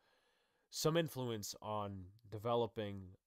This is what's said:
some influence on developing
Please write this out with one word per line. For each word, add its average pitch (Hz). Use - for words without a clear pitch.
some 156
influence 127
on 101
developing 107